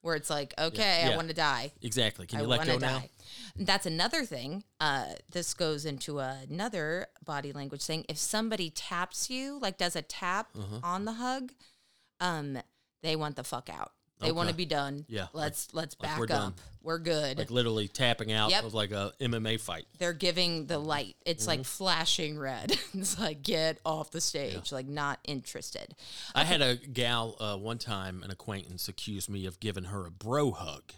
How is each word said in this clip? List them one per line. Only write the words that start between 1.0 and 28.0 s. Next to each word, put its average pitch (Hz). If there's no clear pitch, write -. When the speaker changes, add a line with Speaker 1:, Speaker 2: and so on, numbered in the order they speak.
Speaker 2:
Yeah. 165
Speaker 1:
I -
wanna 160
die." 143
Speaker 2:
Exactly. 110
Can -
Speaker 1:
I -
Speaker 2:
you -
let 123
Speaker 1:
wanna 156
Speaker 2:
go -
now? 131
Speaker 1:
die. 131
That's 196
another 185
thing. 147
Uh, 139
this -
goes 151
into 147
another 156
body 143
language 143
thing. 160
If 151
somebody 214
taps -
you, 269
like, 202
does 180
a 160
tap 190
Speaker 2:
Uh-huh. 104
Speaker 1:
on 180
the 226
hug, 254
um, 151
they 156
want 151
the 127
fuck -
out. -
They 160
wanna 170
Speaker 2:
Okay. 165
Speaker 1:
be 180
done. 143
Speaker 2:
Yeah, 101
Speaker 1:
Let's, 151
Speaker 2:
like, 160
Speaker 1:
let's -
Speaker 2:
like, 156
Speaker 1:
back 156
Speaker 2:
we're 156
Speaker 1:
up. -
Speaker 2:
done. 107
Speaker 1:
We're 165
good. 151
Speaker 2:
Like, 156
literally 113
tapping 117
out 107
Speaker 1:
Yep. 113
Speaker 2:
of, 110
like, 104
a 101
M 120
M 110
A 110
fight. 85
Speaker 1:
They're 175
giving 170
the 165
light. 147
It's 170
like 151
Speaker 2:
Mm-hmm. -
Speaker 1:
flashing 165
red. 135
<laughs> -
It's 190
like, 156
"Get 160
off 156
the -
stage." -
Speaker 2:
Yeah. 139
Speaker 1:
Like, 131
not 143
interested. -
Speaker 2:
I 139
Speaker 1:
Okay. 160
Speaker 2:
had 165
a 123
gal, 120
uh, 104
one 110
time, 95